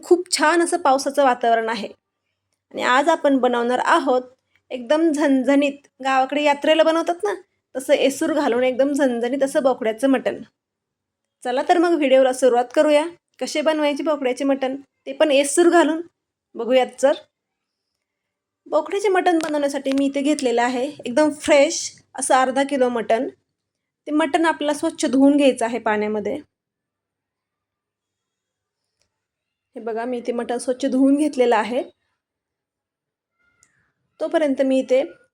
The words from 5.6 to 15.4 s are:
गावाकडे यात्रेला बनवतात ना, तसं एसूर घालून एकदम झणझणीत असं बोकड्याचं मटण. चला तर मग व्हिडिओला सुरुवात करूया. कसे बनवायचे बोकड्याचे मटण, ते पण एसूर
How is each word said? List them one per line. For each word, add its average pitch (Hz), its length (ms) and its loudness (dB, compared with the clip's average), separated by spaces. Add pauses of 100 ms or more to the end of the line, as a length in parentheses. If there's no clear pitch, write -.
गावाकडे 269 380 0
यात्रेला 294 400 2
बनवतात 330 420 0
ना, 403 100 -4 (420)
तसं 269 160 -2
एसूर 277 400 0
घालून 254 320 0
एकदम 262 280 0
झणझणीत 262 500 -2
असं 277 200 -2
बोकड्याचं 247 460 -2
मटण. 254 340 -2 (1000)
चला 254 240 -2
तर 359 100 4
मग 339 160 2
व्हिडिओला 262 380 4
सुरुवात 247 420 2
करूया. 302 320 4 (340)
कसे 302 200 -6
बनवायचे 302 420 -2
बोकड्याचे 277 420 -2
मटण, 269 320 -2
ते - 360 -16
पण 311 180 0
एसूर 285 380 4